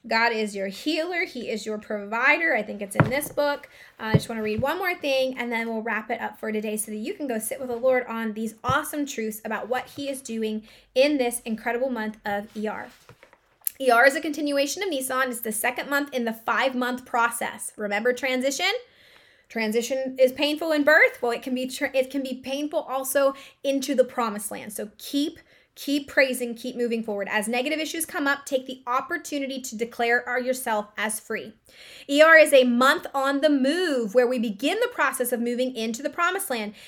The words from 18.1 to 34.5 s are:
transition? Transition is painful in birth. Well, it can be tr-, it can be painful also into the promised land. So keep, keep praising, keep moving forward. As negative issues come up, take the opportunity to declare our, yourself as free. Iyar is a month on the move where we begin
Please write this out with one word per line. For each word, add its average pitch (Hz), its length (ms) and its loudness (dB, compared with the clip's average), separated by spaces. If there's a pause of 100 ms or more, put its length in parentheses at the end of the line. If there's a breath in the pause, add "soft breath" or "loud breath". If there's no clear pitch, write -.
transition? 269 640 0 (760 soft breath)
Transition 240 720 -2
is 254 140 8
painful 302 400 0
in 294 100 4
birth. 339 380 6
Well, 240 100 0
it 233 100 -4
can 254 140 -4
be 254 120 -2
tr-, 269 260 -4
it 262 180 2
can 277 120 -2
be 254 200 -6
painful 294 380 -4
also 269 540 0 (280 loud breath)
into 277 320 0
the 247 80 6
promised 220 480 -4
land. 202 220 -12
So 214 240 -10
keep, 285 420 -4 (360 soft breath)
keep 277 320 -4
praising, 254 460 0
keep 247 220 -10
moving 233 260 -2
forward. 202 300 -6
As 208 160 -2
negative 254 320 -2
issues 320 260 -6
come 302 220 -4
up, 277 180 -2
take 262 220 -4
the 254 180 -14
opportunity 277 760 -4
to 254 160 -10
declare 233 540 0
our, 247 100 -2
yourself 240 580 -2
as 214 220 -4
free. 165 320 -8 (560 loud breath)
Iyar 311 320 10
is 302 140 8
a 269 100 10
month 247 520 4
on 277 260 0
the 302 80 4
move 277 640 2
where 247 140 6
we 254 100 0
begin 247 420 0